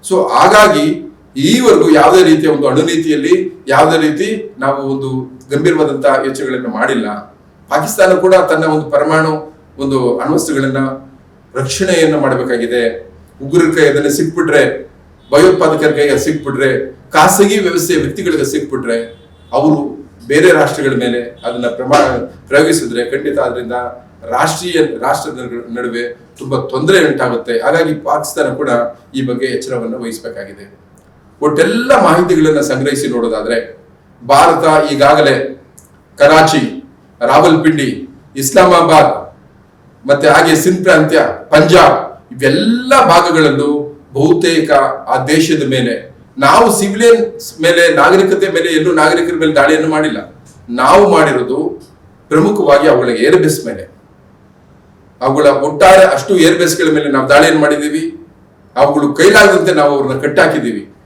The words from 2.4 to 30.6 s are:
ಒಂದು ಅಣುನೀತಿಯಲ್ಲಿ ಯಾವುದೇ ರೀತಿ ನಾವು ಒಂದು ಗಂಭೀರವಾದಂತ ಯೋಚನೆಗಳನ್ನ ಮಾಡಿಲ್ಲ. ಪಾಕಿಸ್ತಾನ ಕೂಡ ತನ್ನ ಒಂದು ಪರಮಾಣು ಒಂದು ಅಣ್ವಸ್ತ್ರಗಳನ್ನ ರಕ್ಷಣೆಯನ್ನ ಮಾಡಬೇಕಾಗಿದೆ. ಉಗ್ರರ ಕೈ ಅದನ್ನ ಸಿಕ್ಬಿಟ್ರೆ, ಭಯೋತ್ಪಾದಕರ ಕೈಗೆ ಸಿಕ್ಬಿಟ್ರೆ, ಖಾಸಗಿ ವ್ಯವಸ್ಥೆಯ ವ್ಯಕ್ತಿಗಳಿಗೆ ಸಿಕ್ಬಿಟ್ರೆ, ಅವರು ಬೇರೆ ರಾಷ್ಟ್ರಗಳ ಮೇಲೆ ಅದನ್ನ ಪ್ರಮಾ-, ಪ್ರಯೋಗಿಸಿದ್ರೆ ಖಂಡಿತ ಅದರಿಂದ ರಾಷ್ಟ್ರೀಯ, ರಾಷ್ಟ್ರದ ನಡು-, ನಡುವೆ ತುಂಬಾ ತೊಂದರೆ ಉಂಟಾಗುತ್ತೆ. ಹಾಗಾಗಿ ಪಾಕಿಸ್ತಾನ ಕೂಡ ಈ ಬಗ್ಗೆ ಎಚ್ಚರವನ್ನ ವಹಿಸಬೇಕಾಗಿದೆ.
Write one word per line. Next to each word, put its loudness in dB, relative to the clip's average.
ಒಂದು 0
ಅಣುನೀತಿಯಲ್ಲಿ -2
ಯಾವುದೇ 2
ರೀತಿ -6
ನಾವು -4
ಒಂದು -8
ಗಂಭೀರವಾದಂತ -2
ಯೋಚನೆಗಳನ್ನ -6
ಮಾಡಿಲ್ಲ. -4
ಪಾಕಿಸ್ತಾನ 0
ಕೂಡ 2
ತನ್ನ 2
ಒಂದು -2
ಪರಮಾಣು -2
ಒಂದು -2
ಅಣ್ವಸ್ತ್ರಗಳನ್ನ -2
ರಕ್ಷಣೆಯನ್ನ -2
ಮಾಡಬೇಕಾಗಿದೆ. -2
ಉಗ್ರರ 0
ಕೈ 2
ಅದನ್ನ 0
ಸಿಕ್ಬಿಟ್ರೆ, -2
ಭಯೋತ್ಪಾದಕರ 2
ಕೈಗೆ 0
ಸಿಕ್ಬಿಟ್ರೆ, -4
ಖಾಸಗಿ 2
ವ್ಯವಸ್ಥೆಯ -2
ವ್ಯಕ್ತಿಗಳಿಗೆ -4
ಸಿಕ್ಬಿಟ್ರೆ, -6
ಅವರು -2
ಬೇರೆ 2
ರಾಷ್ಟ್ರಗಳ -2
ಮೇಲೆ -6
ಅದನ್ನ -6
ಪ್ರಮಾ-, -2
ಪ್ರಯೋಗಿಸಿದ್ರೆ 0
ಖಂಡಿತ -4
ಅದರಿಂದ -6
ರಾಷ್ಟ್ರೀಯ, -2
ರಾಷ್ಟ್ರದ -6
ನಡು-, -12
ನಡುವೆ -8
ತುಂಬಾ -6
ತೊಂದರೆ 0
ಉಂಟಾಗುತ್ತೆ. -4
ಹಾಗಾಗಿ -2
ಪಾಕಿಸ್ತಾನ -4
ಕೂಡ -6
ಈ -4
ಬಗ್ಗೆ -6
ಎಚ್ಚರವನ್ನ -8
ವಹಿಸಬೇಕಾಗಿದೆ. -14